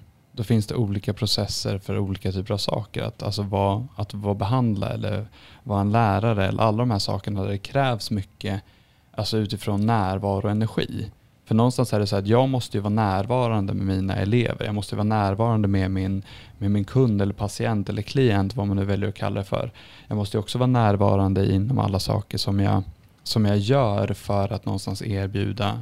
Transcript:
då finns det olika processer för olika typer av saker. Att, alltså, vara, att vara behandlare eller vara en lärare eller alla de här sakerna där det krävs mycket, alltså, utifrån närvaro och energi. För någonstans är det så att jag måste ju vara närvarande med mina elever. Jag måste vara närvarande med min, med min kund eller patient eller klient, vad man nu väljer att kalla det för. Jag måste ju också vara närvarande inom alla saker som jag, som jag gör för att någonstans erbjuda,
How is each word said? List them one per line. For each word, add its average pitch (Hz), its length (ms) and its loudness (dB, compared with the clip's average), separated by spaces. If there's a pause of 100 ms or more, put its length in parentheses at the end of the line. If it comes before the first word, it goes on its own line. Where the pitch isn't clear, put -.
(320)
då 117 120 -6
finns 110 220 2
det - 80 -6
olika 101 400 -2
processer 104 640 -2
för 98 200 -6
olika 95 340 -2
typer 98 220 -2
av 101 40 0
saker. - 440 -4
Att, - 200 -6
alltså, 101 200 -2
vara, 98 440 2 (100)
att 107 180 -6
vara 101 200 -2
behandlare 104 600 0
eller 104 320 -4 (360)
vara 101 180 0
en 104 120 2
lärare 107 560 4
eller 104 140 0
alla 107 160 2
de 123 120 0
här 104 80 0
sakerna 101 440 -4
där 98 60 -2
det 101 100 -4
krävs 131 520 -2
mycket, 98 520 -4 (520)
alltså, 110 240 -2
utifrån 104 480 0
närvaro 98 580 2
och 107 60 0
energi. 107 600 -2 (340)
För - 100 -2
någonstans 120 380 2
är 107 80 2
det 104 60 0
så 98 100 -2
att 98 100 -2
jag 120 220 4
måste 123 280 -2
ju 104 40 -2
vara 104 140 0
närvarande 107 800 0
med 98 120 -2 (100)
mina 95 200 -2
elever. 104 480 0
Jag 107 100 -2
måste 104 220 -4
vara 104 80 0
närvarande 107 640 2
med 95 220 2
min, 95 320 -2 (360)
med 101 120 0
min 101 140 2
kund 113 380 2
eller 98 120 0
patient 104 540 -2
eller 104 140 -4
klient, 104 540 2
vad 107 100 0
man 98 100 0
nu 95 80 0
väljer 101 240 -2
att 98 60 -6
kalla 101 260 -4
det 101 60 -4
för. - 240 -4 (360)
Jag 110 100 -4
måste 104 200 -2
ju 107 40 0
också - 180 -4
vara 127 80 2
närvarande 101 840 4
inom 104 260 2
alla 104 200 2
saker - 400 -2
som 98 220 0
jag, 98 220 2 (400)
som 110 220 2
jag 101 140 4
gör 104 500 2
för 101 440 -2
att 101 120 -4
någonstans 101 380 -4
erbjuda, 101 800 -2